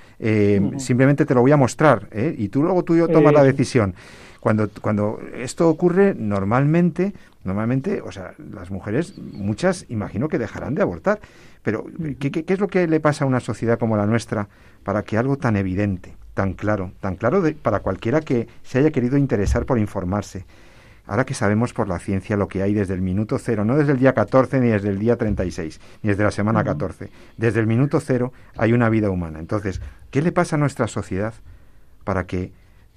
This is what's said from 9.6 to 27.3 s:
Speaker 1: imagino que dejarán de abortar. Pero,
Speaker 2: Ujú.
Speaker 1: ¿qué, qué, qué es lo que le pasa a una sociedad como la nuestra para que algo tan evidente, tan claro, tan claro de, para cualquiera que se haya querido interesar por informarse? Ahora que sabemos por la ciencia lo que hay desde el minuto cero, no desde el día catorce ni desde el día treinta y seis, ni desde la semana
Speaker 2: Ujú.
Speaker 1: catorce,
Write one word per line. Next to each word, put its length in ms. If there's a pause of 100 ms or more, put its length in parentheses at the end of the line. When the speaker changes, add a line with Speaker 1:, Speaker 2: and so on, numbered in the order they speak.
Speaker 1:
imagino 380
que 100
dejarán 380
de 60
abortar. 380 (440)
Pero, 200
Speaker 2:
Ujú. 360
Speaker 1:
¿qué, 100
qué, 140
qué 100
es 60
lo 80
que 200
le 120
pasa 240
a 40
una 120
sociedad 400
como 160
la 100
nuestra 440 (340)
para 200
que 140
algo 200
tan 180
evidente, 580 (200)
tan 200
claro, 460
tan 160
claro 260
de, 120
para 260
cualquiera 400
que 280 (160)
se 160
haya 120
querido 260
interesar 480
por 140
informarse? 640 (640)
Ahora 180
que 80
sabemos 400
por 140
la 120
ciencia 360
lo 140
que 140
hay 100
desde 220
el 60
minuto 360
cero, 260
no 140
desde 160
el 60
día 140
catorce 460
ni 100
desde 200
el 100
día 160
treinta 300
y 60
seis, 280 (220)
ni 80
desde 160
la 60
semana 280
Speaker 2:
Ujú. 80
Speaker 1:
catorce, 420 (280)